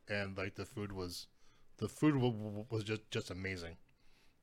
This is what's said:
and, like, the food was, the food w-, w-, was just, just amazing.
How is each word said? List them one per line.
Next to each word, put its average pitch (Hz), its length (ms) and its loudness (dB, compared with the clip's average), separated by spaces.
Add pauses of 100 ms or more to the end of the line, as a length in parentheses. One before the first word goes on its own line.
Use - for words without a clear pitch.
and, 101 260 0
like, 98 200 -2
the 98 100 -6
food 101 260 -4
was, 92 360 -4 (500)
the 107 100 -2
food 151 280 6
w-, 123 180 6
w-, 107 380 -4
was 110 120 2
just, 107 280 -2
just - 180 -2
amazing. 90 480 -4 (640)